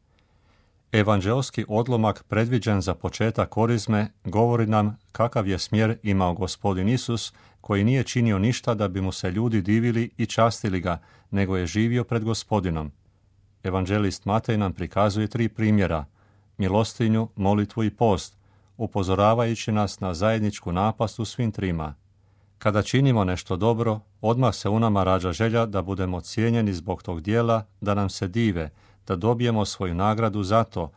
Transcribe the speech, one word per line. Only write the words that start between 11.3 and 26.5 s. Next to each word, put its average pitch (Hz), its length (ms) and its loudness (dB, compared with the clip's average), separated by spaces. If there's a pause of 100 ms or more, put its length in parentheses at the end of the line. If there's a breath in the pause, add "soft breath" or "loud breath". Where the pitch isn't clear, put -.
nego 95 260 0
je 90 100 -2
živio 117 360 0
pred 113 200 -2
Gospodinom. 92 680 -2 (720)
Evanđelist 95 640 -2
Matej 110 320 0
nam 98 160 0
prikazuje 101 540 0
tri 113 220 -2
primjera: 98 560 2 (520 soft breath)
milostinju, 110 800 0
molitvu 104 480 0
i 104 60 0
post, 101 480 0 (400 soft breath)
upozoravajući 107 960 2
nas 107 280 0
na 92 140 -4
zajedničku 104 580 0
napast 104 480 -2
u 113 60 -4
svim 117 260 -4
trima. 82 440 -4 (640)
Kada 104 240 0
činimo 123 420 2
nešto 92 320 -2
dobro, 110 440 0 (220)
odmah 117 340 2
se - 140 -4
u 110 100 2
nama 104 240 4
rađa 90 280 2
želja 113 340 0
da 101 160 -2
budemo 92 400 -4
cijenjeni 110 520 0